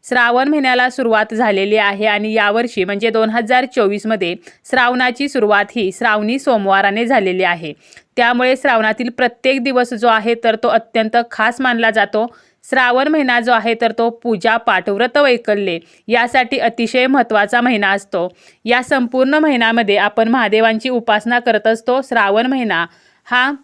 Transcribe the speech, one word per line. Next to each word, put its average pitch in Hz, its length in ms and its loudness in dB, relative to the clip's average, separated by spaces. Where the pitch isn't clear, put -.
श्रावण 247 400 2
महिन्याला 254 420 0
सुरुवात 220 440 -2
झालेली 208 420 0
आहे 202 300 0
आणि 214 260 -2
यावर्षी, 220 520 0
म्हणजे 202 260 -2
दोन 220 200 0
हजार 240 340 0
चोवीसमध्ये, 202 720 -2
श्रावणाची 254 580 0
सुरुवात 208 360 2
ही 196 160 -2
श्रावणी 220 460 -2
सोमवाराने 202 680 0
झालेली 190 360 0
आहे. 170 300 -2
त्यामुळे 247 400 2
श्रावणातील 233 520 0
प्रत्येक 254 540 -2
दिवस 247 320 0
जो 233 140 0
आहे, 226 260 2
तर 220 180 2
तो 240 60 0
अत्यंत 220 480 0
खास 233 300 -2
मानला 233 300 0
जातो. 214 360 0
श्रावण 254 440 0
महिना 262 320 0
जो 240 120 0
आहे, 226 220 0
तर 226 180 -2
तो 233 180 -2
पूजा 226 460 -2
पाठ, 202 320 0
व्रत, 233 280 -2
वैकल्ये 214 600 0
यासाठी 240 500 0
अतिशय 240 480 0
महत्त्वाचा 233 540 2
महिना 214 300 0
असतो. 196 380 -4
या 240 180 0
संपूर्ण 262 520 0
महिन्यामध्ये 233 640 2
आपण 208 320 2
महादेवांची 226 600 0
उपासना 233 500 0
करत 226 280 0
असतो. 226 360 0
श्रावण 220 440 0
महिना 214 400 -2
हा 254 280 0